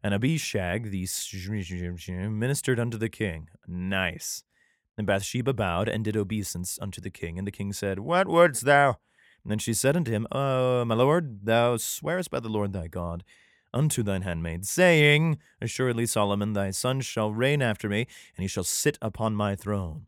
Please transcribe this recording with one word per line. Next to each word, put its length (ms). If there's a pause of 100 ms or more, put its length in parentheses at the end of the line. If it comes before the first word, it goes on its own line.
And 120
Abishag, 760
the 120
s-, 1040
ministered 720
unto 180
the 120
king. 400 (180)
Nice. 760 (520)
And 120
Bathsheba 460
bowed 360
and 140
did 120
obeisance 640
unto 220
the 80
king, 280
and 100
the 40
king 220
said, 260
"What 280
wouldst 360
thou?" 360 (440)
And 80
then 80
she 140
said 240
unto 140
him, 200
"Oh, 540
my 100
lord, 500
thou 320
swearest 520
by 100
the 80
Lord 260
thy 140
God 360 (500)
unto 300
thine 180
handmaid, 460
saying, 720 (200)
Assuredly 460
Solomon 480
thy 160
son 320
shall 320
reign 280
after 280
me, 160 (320)
and 60
he 40
shall 160
sit 380
upon 340
my 200
throne." 520